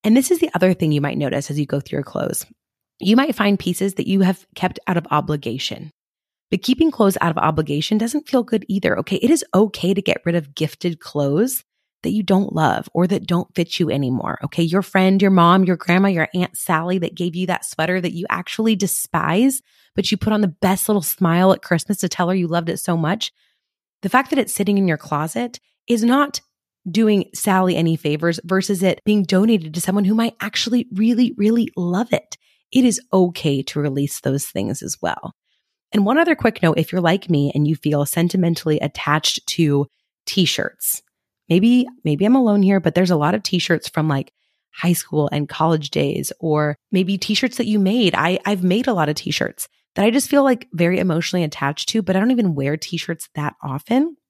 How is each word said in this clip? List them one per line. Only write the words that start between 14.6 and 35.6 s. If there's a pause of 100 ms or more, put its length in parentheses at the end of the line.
Your
friend,
your
mom,
your
grandma,
your
Aunt
Sally
that
gave
you
that
sweater
that
you
actually
despise, (340)
but
you
put
on
the
best
little
smile
at
Christmas
to
tell
her
you
loved
it
so
much. (720)
The
fact
that
it's
sitting
in
your
closet (280)
is
not (500)
doing
Sally
any
favors
versus
it
being
donated
to
someone
who
might
actually
really,
really
love
it. (340)
It
is (100)
okay
to
release
those
things
as
well. (600)